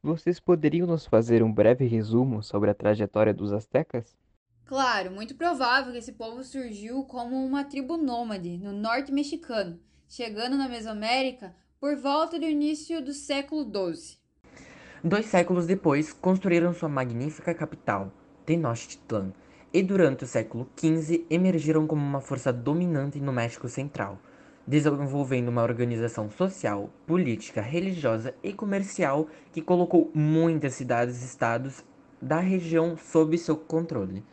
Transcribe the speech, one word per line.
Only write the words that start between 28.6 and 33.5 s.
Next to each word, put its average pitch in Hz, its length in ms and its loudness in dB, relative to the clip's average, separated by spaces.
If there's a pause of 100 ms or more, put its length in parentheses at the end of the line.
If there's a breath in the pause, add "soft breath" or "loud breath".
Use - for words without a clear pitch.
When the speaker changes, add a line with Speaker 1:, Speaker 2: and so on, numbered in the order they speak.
Speaker 3:
que 165 100 -6
colocou 180 500 4
muitas 156 640 2
cidades 123 480 -2
e 127 40 -10
estados 123 580 -4 (360)
da 147 200 0
região 170 580 2
sob 160 400 2
seu 160 180 0